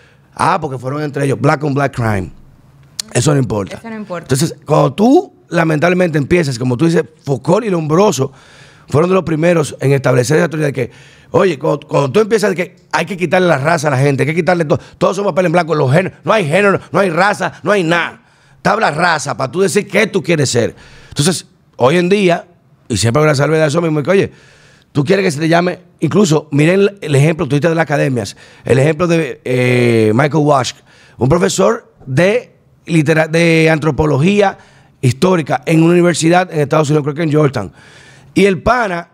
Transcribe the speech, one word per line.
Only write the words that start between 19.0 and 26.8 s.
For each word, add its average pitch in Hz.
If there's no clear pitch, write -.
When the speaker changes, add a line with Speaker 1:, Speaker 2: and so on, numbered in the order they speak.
Speaker 1:
para 135
tú 170
decir 190
qué 208
tú 180
quieres 151
ser. 110
Entonces, -
hoy 165
en 180
día, 185
y 120
siempre 117
hago 156
la 151
salvedad 147
de 156
eso 151
mismo, 156
que, -
oye, 101
tú 147
quieres 190
que 185
se 139
te 160
llame, 175
incluso, 156
miren 160